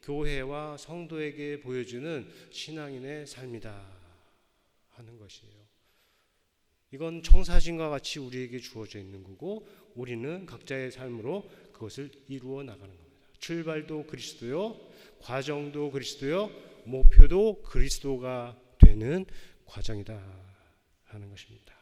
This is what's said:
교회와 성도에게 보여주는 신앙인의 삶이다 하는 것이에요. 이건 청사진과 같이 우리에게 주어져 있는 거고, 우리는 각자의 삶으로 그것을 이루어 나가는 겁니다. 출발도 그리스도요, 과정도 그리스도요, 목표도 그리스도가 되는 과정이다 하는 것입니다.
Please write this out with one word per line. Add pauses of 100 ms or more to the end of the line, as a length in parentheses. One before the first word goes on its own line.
교회와
성도에게
보여주는 (220)
신앙인의
삶이다 (920)
하는
것이에요. (1400)
이건
청사진과
같이
우리에게
주어져
있는
거고, (280)
우리는
각자의
삶으로 (220)
그것을 (160)
이루어
나가는
겁니다. (120)
출발도
그리스도요, (420)
과정도
그리스도요, (340)
목표도
그리스도가 (180)
되는 (400)
과정이다 (920)
하는
것입니다.